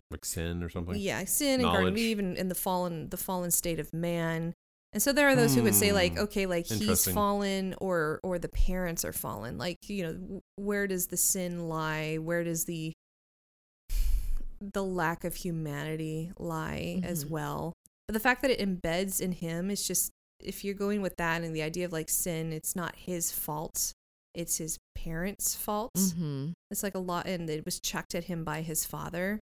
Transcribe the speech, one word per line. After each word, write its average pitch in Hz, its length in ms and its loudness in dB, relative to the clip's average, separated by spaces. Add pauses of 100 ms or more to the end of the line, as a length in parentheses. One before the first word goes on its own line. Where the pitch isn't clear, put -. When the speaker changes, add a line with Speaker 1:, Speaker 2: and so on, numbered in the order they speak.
(100)
Speaker 1:
Like - 140 -10
sin 85 380 -2
or 85 80 -4
something? 87 260 -2
Speaker 2:
Yeah, 175 300 -2
sin 277 340 4
and 247 40 4
Garden 185 240 6
of 185 60 4
Speaker 1:
Knowledge. 220 60 2
Speaker 2:
Eve 226 200 2
and, 185 180 -2
and 185 120 0
the 175 40 -2
fallen, 180 560 -2
the 180 80 -6
fallen 180 320 -2
state 170 280 2
of 151 140 -6
man. 165 640 -2 (400)
And 214 80 2
so 285 100 4
there 285 160 8
are 269 80 8
those 240 180 8
who 240 100 6
would 202 100 6
say, 202 180 6
like, 180 220 6
Speaker 1:
Hmm. 180 60 0
Speaker 2:
okay, 202 260 0
like, 175 200 0
he's 107 140 0
Speaker 1:
Interesting. 98 320 4
Speaker 2:
fallen 202 680 2
or, 165 440 0
or 185 160 0
the 165 100 -4
parents 180 560 4
are - 80 -4
fallen. 107 460 -6
Like, 175 180 -2 (100)
you 196 180 -4
know, 160 100 -4
w-, 185 260 -10 (160)
where 202 300 0
does 185 220 0
the 180 100 -4
sin 175 500 0
lie? 156 480 -2
Where 170 280 0
does 165 200 0
the, 160 280 -4 (1700)
the 196 240 -4
lack 170 400 0
of 170 120 -2
humanity 160 1000 -4
lie 170 680 -4
as 170 200 -4
Speaker 3:
Mm-hmm. 156 100 -6
Speaker 2:
well? 151 380 -4 (360)
But 214 60 -4
the 220 60 0
fact 254 220 2
that 269 80 4
it - 100 4
embeds 185 600 0
in 185 120 0
him 170 380 -4
is 196 160 -2
just, - 240 0 (300)
if - 240 -10
you're 196 100 -2
going 202 280 0
with 180 140 -2
that 170 260 0
and 165 140 -4
the 156 60 0
idea 165 240 -2
of, 180 60 -4
like, 160 160 -2
sin, 160 440 0
it's - 240 -4
not 170 180 -4
his 175 380 -2
fault. - 600 -4 (420)
It's 170 240 -2
his 160 200 -6 (160)
parents' 170 640 -2
fault. 214 400 -2
Speaker 3:
Mm-hmm. 165 540 0 (200)
Speaker 2:
It's, 202 120 -6
like, 196 120 -2
a 190 60 -2
lot, 180 260 -2
and 170 240 -4
it 156 140 -4
was - 160 -4
chucked - 340 -4
at 170 100 -4
him 165 200 -4
by 156 180 -4
his 156 220 -2
father. 175 600 -4